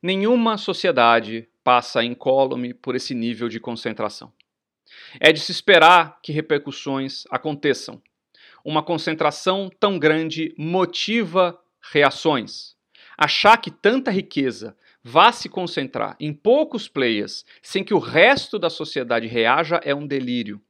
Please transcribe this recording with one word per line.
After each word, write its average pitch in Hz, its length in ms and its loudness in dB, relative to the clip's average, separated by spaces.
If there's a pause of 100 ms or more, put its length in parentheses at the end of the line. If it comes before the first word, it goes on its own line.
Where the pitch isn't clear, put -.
Nenhuma 214 560 0
sociedade 117 920 2 (120)
passa 123 400 2
incólume 123 720 -2
por 123 220 -8
esse 131 180 -8
nível 117 360 -6
de 110 100 -10
concentração. 113 720 -10 (880)
É 160 140 6
de 151 80 -2
se - 100 -8
esperar 170 720 6
que - 80 -12
repercussões 143 1000 -6
aconteçam. 143 720 -4 (600)
Uma 156 180 -2
concentração 165 960 -2
tão 196 220 0
grande 156 580 0
motiva 175 1040 -2 (300)
reações. 143 880 0 (400)
Achar 185 400 4
que 226 120 -8
tanta 247 400 0
riqueza 120 640 -4 (300)
vá 165 300 4
se - 160 -12
concentrar 143 680 -6
em 151 140 -8
poucos 254 560 0
players 110 580 -4 (160)
sem - 220 -6
que - 100 -4
o 175 60 4
resto 226 580 2
da 170 120 -2
sociedade 120 580 -4
reaja 131 560 0
é 139 100 -2
um 147 140 -8
delírio. 123 640 -6